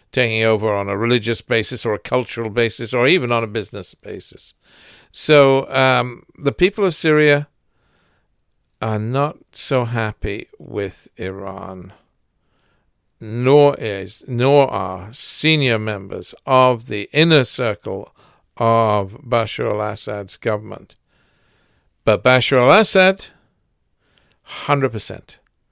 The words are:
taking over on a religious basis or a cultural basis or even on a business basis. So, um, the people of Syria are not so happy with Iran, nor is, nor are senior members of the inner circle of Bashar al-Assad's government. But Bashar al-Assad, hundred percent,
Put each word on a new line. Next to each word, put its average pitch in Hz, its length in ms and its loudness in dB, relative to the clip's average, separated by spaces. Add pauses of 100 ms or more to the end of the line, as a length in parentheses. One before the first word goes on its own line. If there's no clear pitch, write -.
(120)
taking 113 320 0
over 110 300 2
on 101 160 -2
a 98 80 -4
religious 117 440 0
basis 117 440 -4
or 110 80 -2
a 101 60 -4
cultural 117 500 -4
basis 113 440 -4
or 123 140 2
even 143 240 0
on 117 120 0
a 113 40 -6
business 104 460 -10
basis. - 600 -16 (580)
So, 135 600 4
um, 127 520 0 (140)
the 139 140 -2
people 196 340 0
of 175 100 0
Syria 151 520 2 (1300)
are 110 180 -2
not 131 380 -4 (140)
so 127 340 -2
happy 110 640 -6 (100)
with - 500 -8 (100)
Iran, 95 760 -12 (1300)
nor 131 580 4
is, 98 500 -8
nor 135 420 4
are 95 440 -8
senior 143 640 0
members 98 560 -8 (120)
of 127 420 2
the 104 240 -8
inner 156 320 4
circle 104 720 -6 (400)
of 113 640 2
Bashar 117 500 -2
al-Assad's 107 680 -8
government. 107 580 -6 (1120)
But 104 180 2
Bashar 127 340 4
al-Assad, 185 680 4 (1160)
hundred 139 480 -2
percent, - 480 -12 (320)